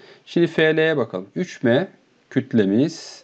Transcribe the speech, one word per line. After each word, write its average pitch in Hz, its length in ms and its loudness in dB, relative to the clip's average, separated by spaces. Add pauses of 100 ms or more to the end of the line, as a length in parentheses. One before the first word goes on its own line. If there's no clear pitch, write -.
(260)
Şimdi 170 220 0
F 160 300 0
L'ye 160 200 2
bakalım. 101 380 -4
Üç - 280 -8
M 131 240 2 (420)
kütlemiz 120 960 -2